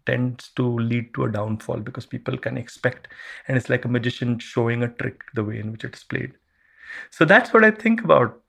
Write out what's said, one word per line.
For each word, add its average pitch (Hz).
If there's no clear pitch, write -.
tends 123
to 120
lead 117
to 131
a 117
downfall 107
because 117
people 123
can -
expect, -
and 135
it's 120
like 123
a 120
magician 120
showing 120
a 120
trick -
the 110
way 107
in 107
which 113
it's -
played. -
So -
that's 220
what 220
I 214
think 220
about, 135